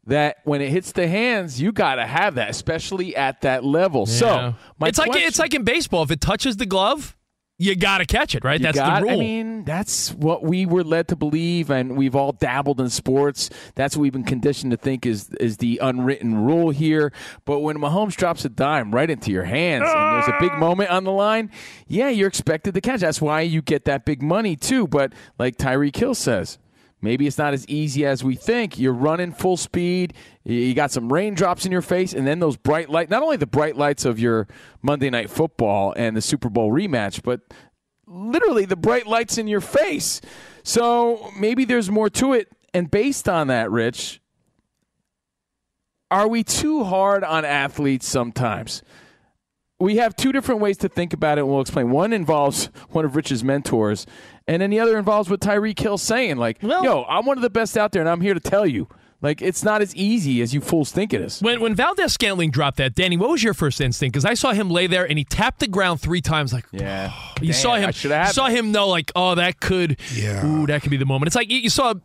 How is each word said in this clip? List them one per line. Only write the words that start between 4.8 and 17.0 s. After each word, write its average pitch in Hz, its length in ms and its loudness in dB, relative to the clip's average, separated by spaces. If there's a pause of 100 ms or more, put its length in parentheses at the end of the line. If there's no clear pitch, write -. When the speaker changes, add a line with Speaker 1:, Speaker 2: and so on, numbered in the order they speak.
Speaker 2:
It's 220 100 0
like, 320 120 2
Speaker 1:
question 339 180 2
Speaker 2:
it's 320 100 -2
like 311 160 2
in 277 80 -2
baseball. 226 400 0
If 135 80 0
it 156 100 -2
touches 208 380 -2
the 240 80 -4
glove, 196 500 0 (420)
you 190 160 2
gotta 185 300 2
catch 254 320 0
it, 110 80 -6
right? 147 160 0
Speaker 1:
You 135 60 2
Speaker 2:
That's 151 120 0
Speaker 1:
got, 156 220 2
Speaker 2:
the 202 60 0
rule. 247 80 0
Speaker 1:
I 202 40 0
mean, 226 460 -4
that's - 480 -4
what 156 320 -2
we 180 200 0
were 180 200 2
led 165 240 0
to 170 80 -2
believe, 160 540 -2
and 131 260 0
we've 135 180 2
all 139 180 2
dabbled 139 480 -2
in 127 100 0
sports. 139 600 0 (240)
That's 135 220 -2
what 147 60 2
we've 139 100 2
been 131 120 -4
conditioned 135 480 -2
to 113 40 0
think 131 300 -4
is, 107 240 -2 (100)
is 110 160 0
the 120 260 0
unwritten 127 640 0
rule 165 260 2
here. 151 420 2 (320)